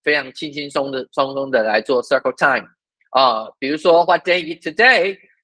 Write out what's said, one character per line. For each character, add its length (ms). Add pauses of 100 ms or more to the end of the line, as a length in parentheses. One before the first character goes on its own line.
非 120
常 180
轻 180
轻 180
松 220
的， 200
松 220
松 180
的 100
来 200
做 220
circle 340
time。 300 (420)
啊， 380 (120)
比 80
如 80
说， 300
What 200
day 160
is 240
today? 520 (260)